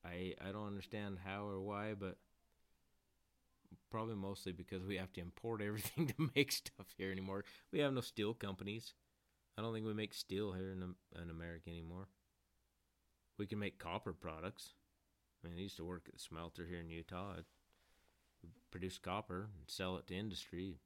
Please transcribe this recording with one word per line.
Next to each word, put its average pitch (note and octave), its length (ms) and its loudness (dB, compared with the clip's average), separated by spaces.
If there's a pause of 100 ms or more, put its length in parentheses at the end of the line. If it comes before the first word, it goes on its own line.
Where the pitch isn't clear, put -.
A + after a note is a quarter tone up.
I, F2 360 0
I F#2+ 120 -2
don't G#2 160 0
understand G2+ 560 -2
how G2+ 240 0
or G2 120 2
why, G#2 400 2
but F#2+ 180 0 (1700)
probably A2+ 260 2
mostly G2 360 0
because F#2 320 -2
we F#2+ 140 2
have F#2 160 0
to F2 80 -2
import G#2+ 400 -2
<laughs> G2+ 40 4
everything A2 420 4
to C3 280 4
make C#3 160 8
stuff - 360 -2 (100)
here F#2+ 140 2
anymore. F#2+ 320 0 (280)
We E3+ 80 6
have C#3+ 140 8
no B2 80 4
steel G#2+ 320 4
companies. G2+ 600 -2 (640)
I A2 40 0
don't A2+ 120 4
think A2 120 2
we A2 80 4
make G#2+ 200 2
steel G2+ 380 2
here F#2+ 200 0
in, F#2 240 -2 (240)
in E2+ 100 -4
America E2+ 400 -4
anymore. E2+ 380 -6 (1300)
We G#2 100 0
can G#2 120 0
make G2+ 200 0
copper F2 340 0
products. E2 600 -4 (680)
I - 40 -6
mean, E2+ 100 -6
I F2+ 40 -2
used G2 160 -4
to E2+ 80 -2
work F2 220 -2
at - 60 -14
the - 60 -16
smelter E2 460 -6
here F2 160 -2
in E2 80 -6
Utah. F2+ 480 -4
I'd E2+ 80 -6 (1200)
produce F2+ 280 -2
copper F#2+ 600 0
and C#2+ 100 -12
sell F#2 300 2
it - 100 -6
to F2+ 80 -2
industry. F#2 720 -2